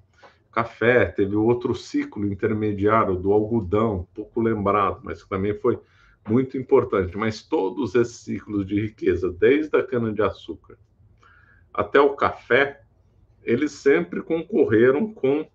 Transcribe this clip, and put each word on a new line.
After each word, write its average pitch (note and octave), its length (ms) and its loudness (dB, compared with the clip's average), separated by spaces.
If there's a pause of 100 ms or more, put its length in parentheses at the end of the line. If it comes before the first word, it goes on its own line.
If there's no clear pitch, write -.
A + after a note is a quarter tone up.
(500)
café, A2 540 2
teve G2 320 -2
outro A#2 380 0
ciclo C#3 520 -6
intermediário G#2 920 0
do G2 180 0
algodão, G#2+ 800 0
pouco A2 260 -8
lembrado, G2+ 640 0
mas E2+ 200 -12
que - 60 -20
também G2+ 240 -2
foi A#2+ 260 0 (480)
muito B2+ 300 0
importante. A2+ 640 0
Mas A2 240 -4
todos D#3+ 520 -4
esses A#2 220 0
ciclos G#2 480 -8
de G2+ 160 -2
riqueza, F#2 500 -2
desde C3+ 460 0
a B2 60 2
cana-de-açúcar G#2+ 960 -6 (920)
até G#2+ 300 2
o C#3+ 160 4
café, - 640 0 (640)
eles C#3 300 -2
sempre D3+ 500 0
concorreram C#3+ 920 2
com C#3 420 -2